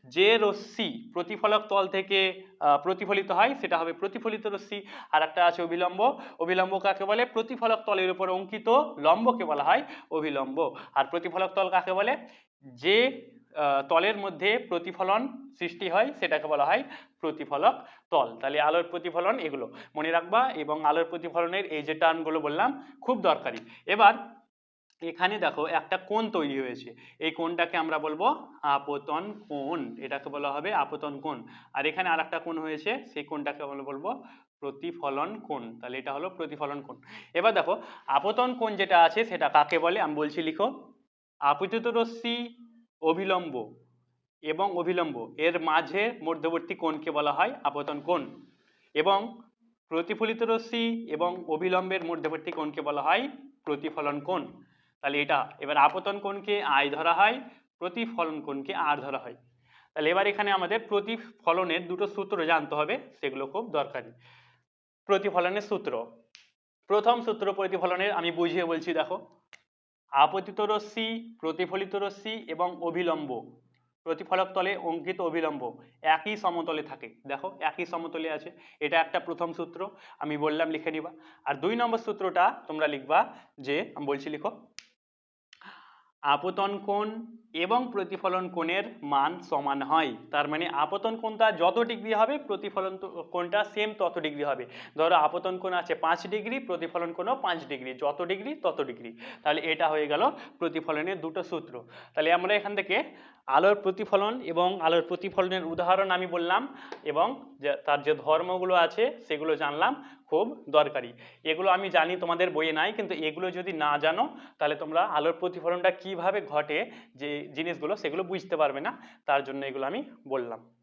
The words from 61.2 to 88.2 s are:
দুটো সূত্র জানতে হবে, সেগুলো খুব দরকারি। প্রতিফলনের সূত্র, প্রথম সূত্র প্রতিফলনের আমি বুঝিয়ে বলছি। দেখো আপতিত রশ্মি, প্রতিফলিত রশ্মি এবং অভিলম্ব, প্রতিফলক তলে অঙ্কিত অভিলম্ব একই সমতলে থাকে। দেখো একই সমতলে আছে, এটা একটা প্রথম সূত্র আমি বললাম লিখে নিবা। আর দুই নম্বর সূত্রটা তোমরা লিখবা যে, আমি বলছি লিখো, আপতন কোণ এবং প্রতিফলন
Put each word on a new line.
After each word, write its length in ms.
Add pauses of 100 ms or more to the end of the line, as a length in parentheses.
দুটো 200
সূত্র 380
জানতে 300
হবে, 240 (200)
সেগুলো 280
খুব 240
দরকারি। 400 (920)
প্রতিফলনের 560
সূত্র, 500 (760)
প্রথম 340
সূত্র 320
প্রতিফলনের 580
আমি 200
বুঝিয়ে 340
বলছি। 280
দেখো 500 (680)
আপতিত 500
রশ্মি, 800
প্রতিফলিত 560
রশ্মি 380 (140)
এবং 360
অভিলম্ব, 760 (440)
প্রতিফলক 500
তলে 240
অঙ্কিত 440
অভিলম্ব 560 (240)
একই 360
সমতলে 460
থাকে। 320 (120)
দেখো 320
একই 260
সমতলে 460
আছে, 200 (280)
এটা 220
একটা 180
প্রথম 340
সূত্র 360 (300)
আমি 180
বললাম 320
লিখে 220
নিবা। 200 (340)
আর 100
দুই 200
নম্বর 220
সূত্রটা 720
তোমরা 200
লিখবা 460 (260)
যে, 360
আমি 100
বলছি 240
লিখো, 380 (1500)
আপতন 560
কোণ 480 (280)
এবং 380
প্রতিফলন 580